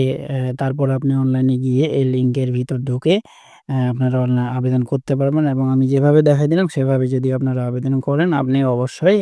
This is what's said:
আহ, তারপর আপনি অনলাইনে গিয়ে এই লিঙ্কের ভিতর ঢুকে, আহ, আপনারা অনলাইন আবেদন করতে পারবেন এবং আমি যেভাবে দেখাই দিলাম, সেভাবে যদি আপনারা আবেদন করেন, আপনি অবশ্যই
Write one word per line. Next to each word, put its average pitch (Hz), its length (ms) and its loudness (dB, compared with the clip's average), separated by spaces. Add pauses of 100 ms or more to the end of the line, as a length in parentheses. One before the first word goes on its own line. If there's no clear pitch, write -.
(220)
আহ, 131 340 -4
তারপর 139 360 -2
আপনি 135 240 -2
অনলাইনে 131 420 2
গিয়ে 131 300 0
এই 139 180 0
লিঙ্কের 127 460 0
ভিতর 123 260 -4
ঢুকে, 127 380 0 (520)
আহ, 131 220 -2
আপনারা 127 320 0
অনলাইন 123 260 0
আবেদন 127 360 0
করতে 135 320 -4
পারবেন 139 320 0
এবং 131 240 0
আমি 131 160 2
যেভাবে 143 340 4
দেখাই 147 260 2
দিলাম, 170 200 2
সেভাবে 131 400 0
যদি 127 260 -2
আপনারা 131 320 -2
আবেদন 123 340 -4
করেন, 147 340 0
আপনি 135 300 0
অবশ্যই 131 580 0